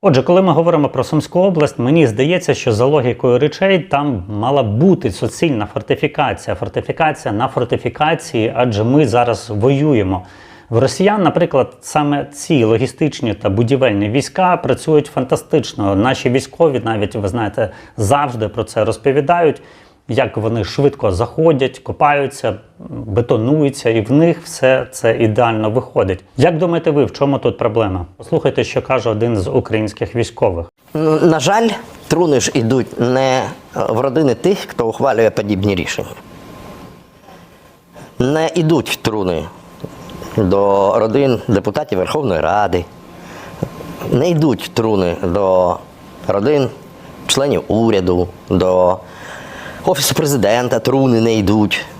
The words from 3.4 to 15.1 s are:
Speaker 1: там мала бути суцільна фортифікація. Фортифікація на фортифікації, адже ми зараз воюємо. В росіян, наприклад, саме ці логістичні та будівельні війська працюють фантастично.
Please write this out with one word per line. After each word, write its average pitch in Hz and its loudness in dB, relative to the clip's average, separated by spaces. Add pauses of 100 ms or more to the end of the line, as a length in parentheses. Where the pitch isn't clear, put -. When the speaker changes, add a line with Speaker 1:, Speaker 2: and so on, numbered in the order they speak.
Speaker 1:
там 139 -2
мала 120 0
бути 120 2
суцільна 127 -2
фортифікація. 117 -2
Фортифікація 139 -4
на 113 -2
фортифікації, 127 -2
адже 120 0
ми 135 4
зараз 120 0
воюємо. 107 0 (440)
В 113 2
росіян, 190 2
наприклад, - 0
саме 143 -2
ці 143 0
логістичні 117 0
та - -4
будівельні 113 0
війська 170 0
працюють 147 0
фантастично. 123 -2